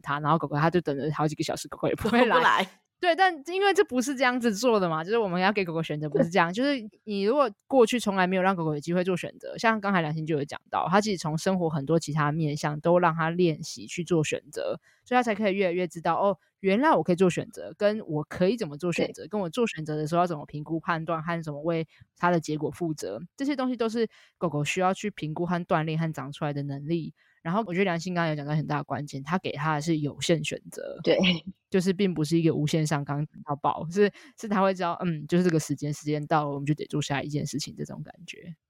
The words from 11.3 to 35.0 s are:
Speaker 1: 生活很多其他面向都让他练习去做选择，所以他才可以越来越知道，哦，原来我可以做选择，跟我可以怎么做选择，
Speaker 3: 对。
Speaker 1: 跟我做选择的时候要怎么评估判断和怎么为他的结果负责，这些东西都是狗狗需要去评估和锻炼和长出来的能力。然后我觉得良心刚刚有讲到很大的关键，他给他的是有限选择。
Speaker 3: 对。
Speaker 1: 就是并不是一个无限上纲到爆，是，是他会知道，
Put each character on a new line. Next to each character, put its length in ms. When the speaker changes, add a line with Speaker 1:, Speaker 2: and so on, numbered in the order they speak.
Speaker 1:
生 220
活 100
很 160
多 140
其 160
他 180
面 240
向 240
都 180
让 160
他 140
练 340
习 240
去 160
做 220
选 160
择， 300
所 100
以 40
他 40
才 120
可 160
以 40
越 120
来 60
越 140
知 140
道， 140
哦， 240
原 200
来 120
我 100
可 100
以 40
做 120
选 220
择， 260
跟 300
我 180
可 240
以 80
怎 100
么 120
做 120
选 220
择， 120
Speaker 3:
对。 40
Speaker 1:
跟 100
我 120
做 160
选 180
择 120
的 100
时 80
候 60
要 60
怎 80
么 120
评 180
估 160
判 240
断 180
和 200
怎 100
么 80
为 260
他 140
的 100
结 160
果 140
负 240
责， 260
这 80
些 100
东 140
西 80
都 100
是 220
狗 100
狗 160
需 160
要 140
去 160
评 240
估 100
和 220
锻 180
炼 140
和 120
长 220
出 140
来 80
的 80
能 260
力。 240
然 100
后 120
我 80
觉 60
得 40
良 160
心 140
刚 80
刚 80
有 40
讲 120
到 100
很 100
大 120
的 60
关 220
键， 160
他 160
给 140
他 220
的 80
是 160
有 220
限 220
选 160
择。 320
Speaker 3:
对。 140
Speaker 1:
就 120
是 120
并 220
不 100
是 140
一 40
个 120
无 120
限 200
上 180
纲 180
到 120
爆， 340
是， 200
是 80
他 140
会 100
知 100
道， 220